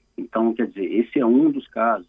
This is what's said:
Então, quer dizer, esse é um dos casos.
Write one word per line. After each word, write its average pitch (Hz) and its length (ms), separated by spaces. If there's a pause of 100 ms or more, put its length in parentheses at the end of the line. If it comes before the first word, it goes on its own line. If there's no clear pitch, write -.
(160)
Então, 110 380
quer 110 140
dizer, 98 160
esse 98 340
é - 80
um 127 240
dos - 160
casos. 113 420